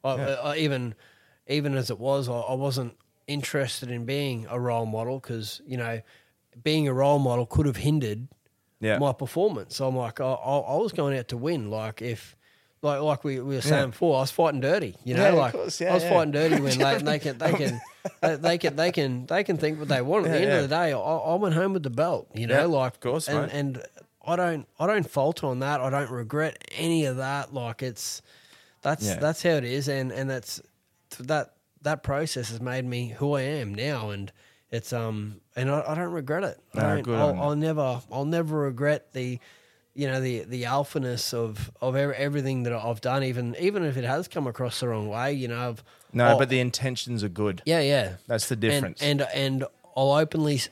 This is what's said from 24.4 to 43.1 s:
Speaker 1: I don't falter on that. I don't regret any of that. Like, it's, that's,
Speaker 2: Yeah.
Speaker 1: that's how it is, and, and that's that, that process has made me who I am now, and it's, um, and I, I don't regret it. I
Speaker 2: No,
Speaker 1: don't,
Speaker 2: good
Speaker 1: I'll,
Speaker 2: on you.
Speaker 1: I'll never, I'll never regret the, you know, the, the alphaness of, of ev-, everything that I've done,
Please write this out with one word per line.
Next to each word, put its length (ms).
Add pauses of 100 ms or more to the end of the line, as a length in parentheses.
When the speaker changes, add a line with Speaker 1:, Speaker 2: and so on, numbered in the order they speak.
Speaker 1:
I 80
don't 220
falter 380
on 140
that. 200
I 80
don't 220
regret 520 (140)
any 300
of 100
that. 380
Like, 280
it's, 380 (640)
that's, 240
Speaker 2:
Yeah. 100
Speaker 1:
that's 260
how 100
it 120
is, 240
and, 240
and 160
that's 320 (600)
that, 320 (300)
that 200
process 480
has 100
made 240
me 240
who 260
I 80
am 320
now, 360
and 220 (380)
it's, 220
um, 480 (140)
and 160
I, 160
I 80
don't 180
regret 320
it. 140 (160)
I 60
Speaker 2:
No, 20 (120)
Speaker 1:
don't, 80
Speaker 2:
good 160
Speaker 1:
I'll, 100
Speaker 2:
on 80
you. 60
Speaker 1:
I'll 140
never, 440 (100)
I'll 140
never 340
regret 540
the, 260 (560)
you 140
know, 120
the, 240
the 200
alphaness 680
of, 360 (100)
of 140
ev-, 180
everything 520
that 80
I've 300
done, 200